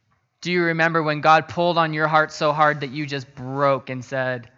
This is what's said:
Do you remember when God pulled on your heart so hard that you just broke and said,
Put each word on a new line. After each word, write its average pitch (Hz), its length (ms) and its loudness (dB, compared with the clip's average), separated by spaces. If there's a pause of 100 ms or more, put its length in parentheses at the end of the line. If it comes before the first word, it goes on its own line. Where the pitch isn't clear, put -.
(400)
Do 170 120 -4
you 175 100 2
remember 165 400 2
when 151 180 -2
God 156 280 4
pulled 175 300 0
on 160 140 0
your 156 140 -2
heart 156 240 2
so 151 220 0
hard 151 280 2
that 139 100 -8
you 147 160 -6
just 139 280 -10
broke 135 560 -2
and 127 140 -8
said, 127 540 -6